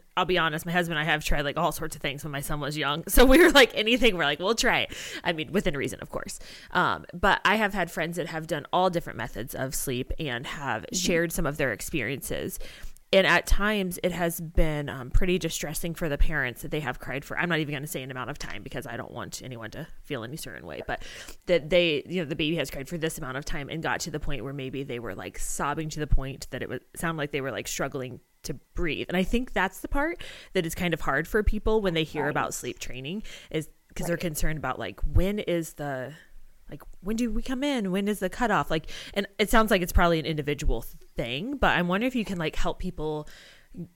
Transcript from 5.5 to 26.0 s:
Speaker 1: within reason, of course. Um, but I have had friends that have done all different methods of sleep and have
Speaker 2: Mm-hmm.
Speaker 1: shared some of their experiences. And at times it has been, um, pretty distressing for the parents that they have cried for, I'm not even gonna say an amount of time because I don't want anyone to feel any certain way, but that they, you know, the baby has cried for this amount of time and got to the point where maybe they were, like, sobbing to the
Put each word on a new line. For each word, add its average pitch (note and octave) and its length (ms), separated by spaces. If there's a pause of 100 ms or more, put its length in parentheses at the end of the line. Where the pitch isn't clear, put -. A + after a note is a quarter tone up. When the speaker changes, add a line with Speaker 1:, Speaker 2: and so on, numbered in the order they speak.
Speaker 1:
within F3 240
reason, B2+ 260
of - 100
course. - 280 (340)
Um, A#2 420
but F#3 320
I G3 100
have G#3+ 160
had F3+ 180
friends E3+ 280
that D#3+ 80
have D#3+ 200
done D#3 240
all F#3 200
different E3 260
methods A#2 380
of C3 200
sleep B2+ 440
and B2+ 280
have B2 360
Speaker 2:
Mm-hmm. - 140
Speaker 1:
shared E3+ 360
some E3+ 140
of D3 100
their C#3 160
experiences. A2+ 840 (540)
And F#3+ 140
at E3 180
times G3+ 600
it F3+ 80
has E3+ 280
been, D#3 480
um, B2+ 220
pretty F3+ 260
distressing E3 600
for E3+ 120
the C#3+ 80
parents C#3 460
that - 80
they D3+ 80
have C3 220
cried C3+ 240
for, - 120
I'm E3+ 120
not E3 100
even D3 160
gonna C#3+ 140
say C3+ 160
an C3+ 80
amount B2+ 180
of D3+ 80
time - 240
because - 240
I A#2 100
don't A#2 140
want - 320
anyone A2+ 300
to A#2 160 (160)
feel B2+ 180
any B2 140
certain D#2 280
way, D#2 220
but - 160 (440)
that D#3 240
they, E3+ 360
you F3 160
know, C3+ 60
the D#3+ 80
baby D#3+ 220
has C#3 120
cried C3+ 180
for F3 80
this D#3+ 220
amount B2+ 180
of D3 80
time - 240
and D#3+ 140
got B2+ 200
to D3+ 100
the D3 80
point C#3 240
where C#3 80
maybe C#3 320
they A#2+ 160
were, G#2 160
like, F#2+ 240
sobbing D#3 480
to D#3 100
the D3+ 80